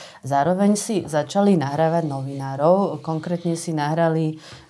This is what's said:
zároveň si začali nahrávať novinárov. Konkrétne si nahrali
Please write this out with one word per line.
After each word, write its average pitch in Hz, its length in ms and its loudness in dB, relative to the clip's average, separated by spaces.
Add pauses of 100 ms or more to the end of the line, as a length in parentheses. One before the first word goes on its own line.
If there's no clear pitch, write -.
(240)
zároveň 170 480 2
si 208 320 -4
začali 160 480 2
nahrávať 160 560 2
novinárov. 139 960 0
Konkrétne 165 560 -4
si 160 160 -4
nahrali 160 640 0 (300)